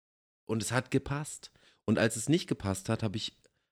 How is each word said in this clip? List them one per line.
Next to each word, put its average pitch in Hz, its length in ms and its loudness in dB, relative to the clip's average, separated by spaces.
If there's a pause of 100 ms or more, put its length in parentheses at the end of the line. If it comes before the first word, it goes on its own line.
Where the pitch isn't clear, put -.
(460)
Und 110 160 -2
es 95 80 -4
hat 120 200 0
gepasst. - 600 -2 (360)
Und 107 120 4
als 117 180 2
es 110 120 -6
nicht 170 180 4
gepasst - 420 -2
hat, 113 140 0
habe 107 140 -2
ich, - 180 -6 (360)